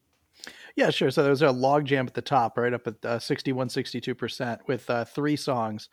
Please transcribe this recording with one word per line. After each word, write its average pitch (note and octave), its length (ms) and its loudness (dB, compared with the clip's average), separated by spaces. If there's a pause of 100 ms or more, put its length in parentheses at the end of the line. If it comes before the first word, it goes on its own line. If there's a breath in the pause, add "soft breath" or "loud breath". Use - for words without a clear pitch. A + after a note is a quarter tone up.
(760 loud breath)
Yeah, C4+ 140 2
sure. D3+ 220 2
So D3+ 120 4
there C#3 80 4
was C#3 120 4
a D3 80 8
log C3+ 340 4
jam C3+ 220 0
at - 80 -10
the A#2+ 80 -4
top, A#2+ 340 2
right A#2+ 160 2
up A#2+ 140 -4
at, A2 180 -8
uh, A#2 140 -2
sixty-one, C3 500 -2
sixty-two B2 460 -6
percent A#2 520 -6
with, B2+ 220 -4
uh, A#2+ 160 0
three D3 320 -2
songs. A2+ 560 -4